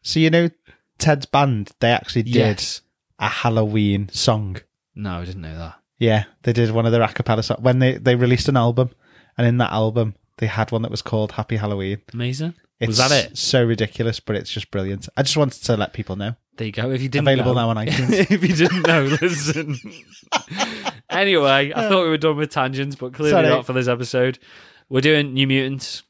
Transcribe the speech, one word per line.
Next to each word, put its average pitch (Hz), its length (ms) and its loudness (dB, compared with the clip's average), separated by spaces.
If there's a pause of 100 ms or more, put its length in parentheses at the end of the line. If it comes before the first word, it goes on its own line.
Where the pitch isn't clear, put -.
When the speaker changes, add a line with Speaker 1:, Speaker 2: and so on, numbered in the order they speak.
Speaker 1:
So - 180 -2
you 160 100 6
know 170 200 4 (480)
Ted's 147 280 0
band, 131 540 0
they 117 100 2
actually 117 320 -2
did 120 140 -4
Speaker 2:
Yes. 110 460 0 (360)
Speaker 1:
a 110 100 -2
Halloween 107 800 0
song. 107 480 -2 (360)
Speaker 2:
No, 98 260 -8
I 90 40 -8
didn't 92 180 -12
know 80 160 -12
that. 82 160 -14 (240)
Speaker 1:
Yeah, 110 260 2 (200)
they 120 80 2
did 113 180 2
one 113 160 0
of 113 60 2
their 117 100 4
a 107 100 2
cappella 113 300 -2
songs. - 180 -4
When 127 200 4
they, 127 160 4
they 123 180 2
released 123 340 2
an 135 80 2
album, 120 340 2 (460)
and 120 120 2
in 120 100 2
that 120 140 0
album, 110 420 0 (240)
they 113 100 -2
had 107 240 -2
one 113 100 -2
that 117 80 -6
was 110 120 -8
called 107 300 -2
Happy 110 240 -4
Halloween. 101 440 -4 (120)
Speaker 2:
Amazing. 135 420 -6 (260)
Speaker 1:
It's 117 80 0
Speaker 2:
Was 110 100 0
that 131 140 4
it? - 260 0
Speaker 1:
so 127 240 2
ridiculous, 113 560 -2
but - 160 -6
it's - 160 -6
just - 220 -10
brilliant. 98 440 -6
I 139 60 0
just 139 140 0
wanted 143 280 0
to 117 120 0
let 104 160 -4
people 98 240 -8
know. 104 180 -6 (220)
Speaker 2:
There 113 100 -8
you 104 60 -8
go. 117 180 -6
If 127 100 -4
you 135 80 -4
didn't 139 200 0
Speaker 1:
Available 127 260 2
Speaker 2:
know, 123 60 2 (120)
Speaker 1:
now 107 80 0
on 110 60 -4
iTunes. 127 260 0
Speaker 2:
<laughs> 185 180 4
if 190 120 2
you 185 140 2
didn't 175 300 2
know, 160 180 4 (160)
listen. 151 640 -2
<laughs> 107 60 -18 (1200)
Anyway, 147 680 2
I 220 120 -2
thought 185 160 2
we 165 40 0
were 156 80 0
done 151 220 0
with 151 120 -4
tangents, 135 460 -4
but 127 160 -10
clearly 151 200 0
Speaker 1:
Sorry. 156 160 4
Speaker 2:
not 127 180 2
for 131 80 -4
this 127 120 0
episode. 123 520 0 (500)
We're 131 140 0
doing 147 320 2
New 135 120 2
Mutants 135 640 -2